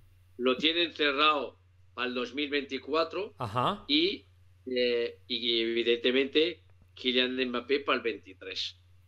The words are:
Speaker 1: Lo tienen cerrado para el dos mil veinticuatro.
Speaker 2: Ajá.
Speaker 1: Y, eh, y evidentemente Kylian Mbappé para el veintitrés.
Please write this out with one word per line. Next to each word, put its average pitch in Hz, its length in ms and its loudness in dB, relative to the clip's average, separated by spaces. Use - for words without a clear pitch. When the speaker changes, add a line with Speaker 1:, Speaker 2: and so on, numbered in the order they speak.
Speaker 1:
Lo 123 180 2
tienen 165 380 2
cerrado 147 640 2
para 123 140 -2
el 123 60 -6
dos 123 200 -4
mil 143 160 -4
veinticuatro. 147 880 -4
Speaker 2:
Ajá. 127 480 -2
Speaker 1:
Y, 165 380 2
eh, 120 600 0
y 117 320 0
evidentemente 123 1040 2
Kylian 127 420 0
Mbappé 123 320 0
para 143 180 0
el - 40 -6
veintitrés. 95 760 -8